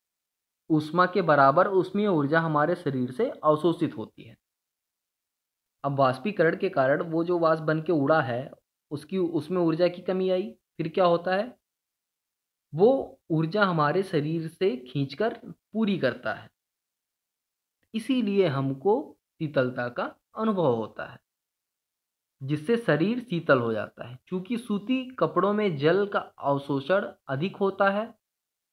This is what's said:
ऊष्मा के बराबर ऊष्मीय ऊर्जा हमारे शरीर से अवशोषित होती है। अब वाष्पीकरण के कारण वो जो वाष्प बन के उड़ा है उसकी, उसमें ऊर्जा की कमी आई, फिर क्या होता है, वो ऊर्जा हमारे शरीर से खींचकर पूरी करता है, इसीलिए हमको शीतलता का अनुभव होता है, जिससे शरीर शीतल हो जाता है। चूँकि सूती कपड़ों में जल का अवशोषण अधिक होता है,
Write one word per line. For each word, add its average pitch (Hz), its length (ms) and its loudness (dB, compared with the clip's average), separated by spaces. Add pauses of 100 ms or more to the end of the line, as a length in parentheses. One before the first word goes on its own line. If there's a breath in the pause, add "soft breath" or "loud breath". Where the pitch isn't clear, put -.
(680)
ऊष्मा 160 360 2
के 180 180 0
बराबर 151 460 6
ऊष्मीय 196 380 0
ऊर्जा 156 320 2
हमारे 160 360 0
शरीर 131 360 -4
से 233 180 -2
अवशोषित 156 680 0
होती - 260 -14
है। 117 120 -20 (1500)
अब 143 160 -2
वाष्पीकरण 160 580 2
के 190 120 -2
कारण 139 340 2
वो 165 200 -2
जो 175 160 0
वाष्प 160 240 2
बन 156 180 0
के 156 120 -4
उड़ा 151 280 4
है 123 300 -6 (400)
उसकी, 151 260 -8
उसमें 170 440 -2
ऊर्जा 170 260 2
की 175 140 -4
कमी 185 280 -2
आई, 190 220 -2 (260)
फिर 165 120 -4
क्या 185 160 2
होता 170 300 2
है, 220 180 -4 (1200)
वो 233 460 2 (120)
ऊर्जा 160 320 2
हमारे 165 400 2
शरीर 160 460 -2
से 196 260 -2 (120)
खींचकर 147 460 -2 (400)
पूरी 208 260 0
करता 117 340 -2
है, - 160 -14 (1400)
इसीलिए 214 540 2
हमको 139 540 0 (400)
शीतलता 127 480 -2
का 180 140 -6 (340)
अनुभव 190 380 0
होता 110 300 -8
है, - 140 -18 (1200)
जिससे 147 360 -2
शरीर 196 440 0
शीतल 156 380 2
हो 117 140 -2
जाता 107 340 -8
है। 123 100 -18 (100)
चूँकि 185 300 -6
सूती 226 460 -4 (120)
कपड़ों 180 380 0
में 208 240 -2
जल 170 300 2
का 202 120 -4
अवशोषण 143 920 -2 (160)
अधिक 143 280 -4
होता 196 340 0
है, 214 240 -4 (600)